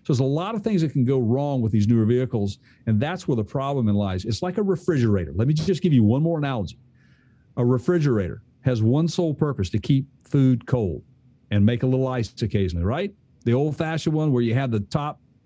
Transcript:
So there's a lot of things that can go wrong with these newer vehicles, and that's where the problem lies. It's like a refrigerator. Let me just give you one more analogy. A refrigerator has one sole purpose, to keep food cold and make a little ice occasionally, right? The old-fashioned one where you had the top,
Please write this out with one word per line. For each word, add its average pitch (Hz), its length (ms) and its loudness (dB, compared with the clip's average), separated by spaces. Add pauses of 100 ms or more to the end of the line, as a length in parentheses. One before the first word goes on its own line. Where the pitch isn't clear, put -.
So 156 100 -2
there's 117 60 0
a 135 60 2
lot 170 300 -2
of 208 80 -6
things 208 180 0
that 156 100 0
can 131 140 0
go 135 140 0
wrong 131 420 0
with 113 100 -2
these 104 160 2
newer 113 180 4
vehicles, 117 540 0 (260)
and 110 140 2
that's 165 280 -4
where 143 100 0
the 107 60 0
problem 135 440 -4
lies. 98 380 -2
It's 113 160 -4
like 180 160 -4
a 214 60 0
refrigerator. 120 720 0
Let 113 120 0
me 160 60 2
just 156 280 -2
give 170 120 2
you 120 100 6
one 120 180 4
more 165 160 0
analogy. 135 420 -4 (760)
A 123 80 0
refrigerator 127 760 0 (200)
has 123 200 0
one 139 260 2
sole 160 260 -2
purpose, 139 360 -2
to 110 100 -2
keep 135 260 0 (180)
food 131 420 2
cold 95 360 -2 (500)
and 101 140 4
make 120 180 2
a - 20 0
little 131 220 0
ice 127 340 -4
occasionally, 92 440 -2
right? 170 280 -2 (320)
The 117 80 2
old-fashioned 156 600 -2
one 156 200 0
where 120 100 2
you 113 100 0
had 131 180 -2
the 107 100 0
top, 147 400 -6 (240)